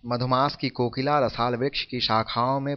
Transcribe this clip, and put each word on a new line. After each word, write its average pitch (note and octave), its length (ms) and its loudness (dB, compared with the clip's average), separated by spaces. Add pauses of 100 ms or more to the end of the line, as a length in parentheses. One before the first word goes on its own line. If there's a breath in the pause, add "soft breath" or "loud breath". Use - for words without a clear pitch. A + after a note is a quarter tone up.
मधुमास B2+ 500 2
की C#3 120 -4
कोकिला C3 500 0
रसाल B2 360 0
वृक्ष B2+ 300 -2
की B2 160 -6
शाखाओं A#2+ 600 0
में C#3 160 -4